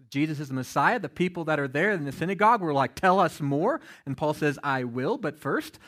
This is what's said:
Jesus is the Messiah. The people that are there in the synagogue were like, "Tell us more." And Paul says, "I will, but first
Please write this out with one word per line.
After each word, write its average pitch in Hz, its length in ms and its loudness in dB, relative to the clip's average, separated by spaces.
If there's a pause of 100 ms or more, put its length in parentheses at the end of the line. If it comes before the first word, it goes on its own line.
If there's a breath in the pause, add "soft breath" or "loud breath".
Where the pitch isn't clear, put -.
Jesus 151 320 -2
is 143 80 -10
the 131 40 -6
Messiah. 147 460 2
The 151 80 -4
people 175 380 -2
that 156 120 2
are 139 120 -2
there 156 220 0
in 170 120 -2
the 143 80 -4
synagogue 202 480 2
were 170 140 -2
like, 139 220 0
"Tell 208 220 4
us 175 220 2
more." 160 400 0 (260 loud breath)
And 135 120 -6
Paul 151 160 0
says, 147 280 -2
"I 135 220 0
will, 127 340 -2
but 151 200 -6
first 214 500 -4